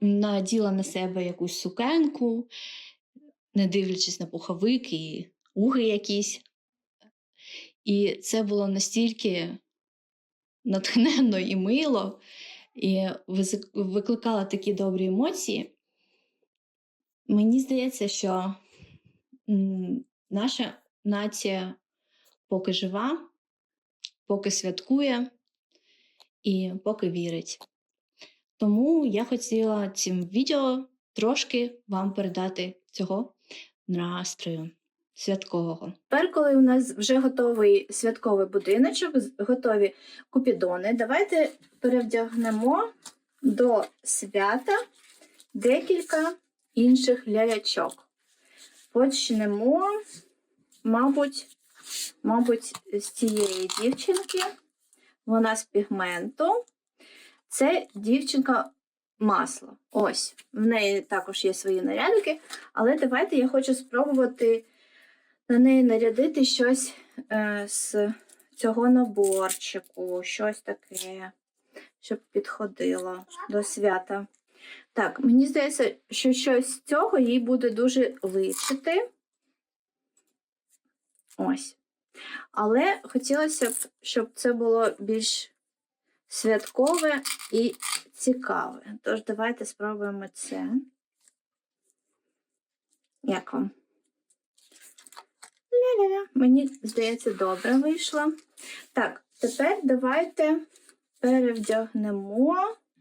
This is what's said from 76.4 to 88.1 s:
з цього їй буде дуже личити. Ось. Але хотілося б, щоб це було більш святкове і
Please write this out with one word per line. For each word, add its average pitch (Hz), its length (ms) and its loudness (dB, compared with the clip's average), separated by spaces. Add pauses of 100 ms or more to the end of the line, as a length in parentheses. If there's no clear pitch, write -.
з - 120 -10
цього 320 380 2
їй 247 220 4
буде 240 300 2
дуже 254 520 2
личити. 269 880 -2 (2250)
Ось. - 400 -4 (760)
Але 247 500 2
хотілося 269 680 -2
б, 254 40 -8 (280)
щоб 233 320 -4
це 240 180 0
було 226 460 2
більш 220 560 -4 (720)
святкове 277 920 0 (300)
і 226 220 0 (380)